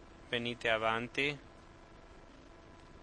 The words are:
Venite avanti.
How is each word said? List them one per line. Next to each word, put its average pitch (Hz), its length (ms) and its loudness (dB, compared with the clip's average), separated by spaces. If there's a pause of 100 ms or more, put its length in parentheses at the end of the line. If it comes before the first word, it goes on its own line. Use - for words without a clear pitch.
(300)
Venite 117 400 2
avanti. 113 540 6 (1800)